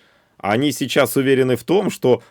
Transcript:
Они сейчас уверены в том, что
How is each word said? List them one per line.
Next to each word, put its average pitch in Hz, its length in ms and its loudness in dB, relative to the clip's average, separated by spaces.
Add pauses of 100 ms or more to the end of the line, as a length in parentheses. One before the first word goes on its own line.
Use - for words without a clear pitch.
(380)
Они 120 340 -2
сейчас 131 460 -2
уверены 131 380 2
в - 80 -6
том, 190 260 0
что - 420 0